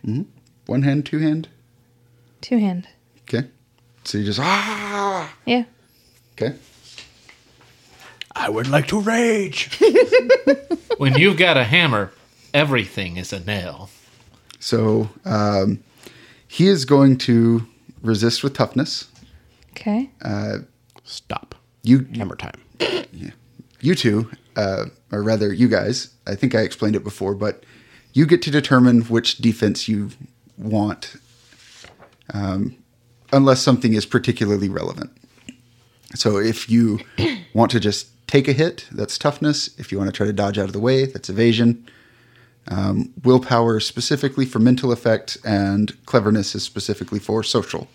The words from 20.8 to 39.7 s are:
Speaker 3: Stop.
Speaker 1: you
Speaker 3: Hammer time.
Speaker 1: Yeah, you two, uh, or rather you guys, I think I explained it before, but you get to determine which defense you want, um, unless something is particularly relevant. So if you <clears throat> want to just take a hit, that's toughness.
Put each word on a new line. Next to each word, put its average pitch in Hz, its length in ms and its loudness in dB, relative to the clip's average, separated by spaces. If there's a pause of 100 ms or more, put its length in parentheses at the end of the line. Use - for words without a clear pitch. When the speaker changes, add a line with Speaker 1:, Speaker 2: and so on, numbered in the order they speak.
Speaker 3:
Stop. - 500 -12 (300)
Speaker 1:
you 131 320 4
Speaker 3:
Hammer 101 220 -8
time. - 220 -14 (200)
Speaker 1:
Yeah, - 520 -8 (540)
you 175 100 2
two, 110 340 0 (260)
uh, 98 300 -4 (260)
or 104 120 -4
rather 104 300 0
you 117 140 2
guys, 110 420 -2 (160)
I 101 100 -6
think - 200 -2
I 110 60 4
explained 107 340 -2
it 98 80 -4
before, 101 320 -6
but 101 280 -6 (500)
you 147 120 6
get 170 180 4
to 151 80 -6
determine 127 520 6
which 117 340 -2
defense 110 500 0
you 104 220 -4 (480)
want, 104 580 -4 (1200)
um, 101 420 -4 (560)
unless 135 300 4
something 123 320 2
is 107 120 0
particularly 104 640 0
relevant. - 420 -8 (1040)
So 104 220 0
if 110 320 -2
you 113 300 2 (180)
<clears throat> 233 360 -4
want - 180 4
to 120 80 2
just 101 280 -2 (200)
take 139 200 4
a 143 60 2
hit, 160 380 -2
that's - 260 -8
toughness. 147 600 -2